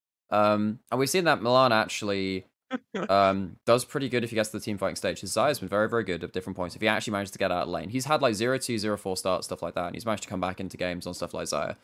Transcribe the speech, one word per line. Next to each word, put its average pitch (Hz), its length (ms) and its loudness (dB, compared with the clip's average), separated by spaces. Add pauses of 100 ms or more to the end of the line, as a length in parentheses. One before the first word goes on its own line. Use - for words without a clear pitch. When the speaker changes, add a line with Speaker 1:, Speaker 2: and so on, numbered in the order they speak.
(300)
Speaker 1:
Um, 107 500 4 (100)
and 123 100 0
we've 135 100 2
seen 180 160 2
that 131 160 4
Milan 123 320 6
actually, 98 720 0 (260)
Speaker 2:
<laughs> 214 380 -6
Speaker 1:
um, 98 560 4
does 123 180 4
pretty 139 240 -4
good 120 160 0
if 117 60 -4
he 113 60 -8
gets 107 160 0
to 107 60 -6
the 98 60 -10
team 104 140 -4
fighting 92 180 -2
stage. 90 240 -2
His 95 140 -8
Zaya's 135 260 2
been 95 80 -8
very, 104 220 0
very 113 160 0
good 87 180 -4
at 87 80 -8
different 92 240 -6
points. 90 200 -6
If - 60 -14
he 110 60 2
actually 107 240 0
manages 101 200 -4
to - 60 -14
get 95 140 0
out 87 120 0
of 76 60 -4
lane, 85 200 -4
he's 127 160 -4
had, 151 160 2
like, 120 140 4
zero 123 220 0
two, 120 200 -4
zero 104 200 -2
four 95 200 -6
starts, 92 300 -2
stuff 92 140 -10
like 87 120 -6
that, 87 140 -2
and 87 80 -8
he's - 100 -12
managed 107 180 -2
to - 60 -12
come 95 100 -6
back 92 220 -4
into 92 160 -10
games 90 280 -4
on 90 80 -8
stuff 87 200 -8
like 82 140 -6
Zaya. - 360 -4